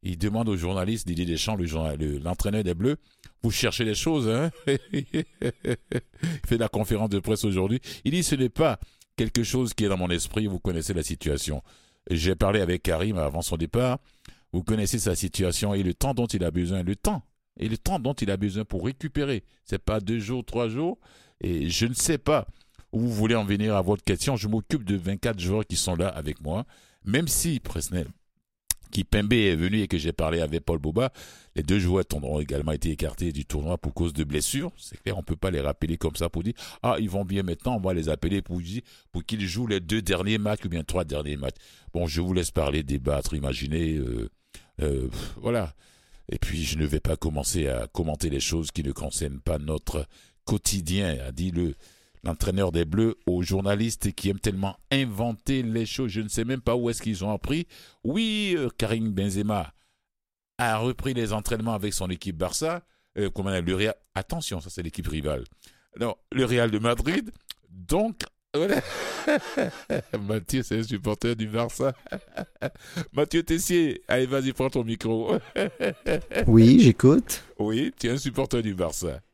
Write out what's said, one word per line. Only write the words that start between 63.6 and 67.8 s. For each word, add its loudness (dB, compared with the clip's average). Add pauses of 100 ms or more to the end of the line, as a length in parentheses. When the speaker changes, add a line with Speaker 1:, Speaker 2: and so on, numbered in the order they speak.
Speaker 1:
le 0
Real, 2 (200)
attention, -4
ça -14
c'est -8
l'équipe -6
rivale. -2 (560)
Non, -2 (160)
le 2
Real 4
de 2
Madrid. 0 (380)
Donc, 0 (320)